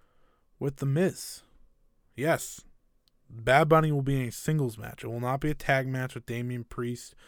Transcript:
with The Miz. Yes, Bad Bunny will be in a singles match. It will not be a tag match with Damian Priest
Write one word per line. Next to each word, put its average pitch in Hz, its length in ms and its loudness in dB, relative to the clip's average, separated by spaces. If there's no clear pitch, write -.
with 139 180 -4
The 147 80 -4
Miz. 156 580 0
Yes, 143 460 -2
Bad 127 400 4
Bunny 160 220 6
will 143 100 2
be 135 200 0
in 123 60 -2
a 113 40 -6
singles 139 460 -2
match. - 260 -12
It 123 40 -8
will 117 140 -4
not 131 180 -2
be 151 100 0
a 151 60 0
tag 135 320 2
match 131 260 -4
with 117 120 -12
Damian 123 400 -6
Priest 120 500 -6